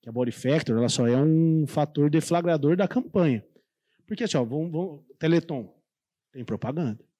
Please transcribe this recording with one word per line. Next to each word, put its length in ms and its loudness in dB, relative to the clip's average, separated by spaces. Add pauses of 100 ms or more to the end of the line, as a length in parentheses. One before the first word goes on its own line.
Que 80 -18
a 20 -14
Body 200 -2
Factor, 460 -2
ela 120 2
só 180 0
é 100 4
um 500 4
fator 420 0
deflagrador 640 2
da 120 0
campanha. 580 0 (600)
Porque 160 -6
assim, 140 -2
ó, 60 2
vamos, 280 -4
vamos, 300 -6 (180)
Teleton, 520 0 (600)
tem 120 -12
propaganda. 560 -6 (200)